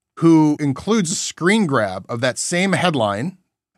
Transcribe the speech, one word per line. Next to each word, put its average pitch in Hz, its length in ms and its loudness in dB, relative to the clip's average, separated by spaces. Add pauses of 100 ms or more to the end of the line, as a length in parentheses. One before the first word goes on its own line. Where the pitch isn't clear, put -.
(180)
who 156 400 4
includes 156 520 -2
a - 60 -6
screen 196 500 0
grab 104 420 -2
of 120 140 -6
that 127 160 -2
same 185 340 -2
headline, 143 640 -2 (420)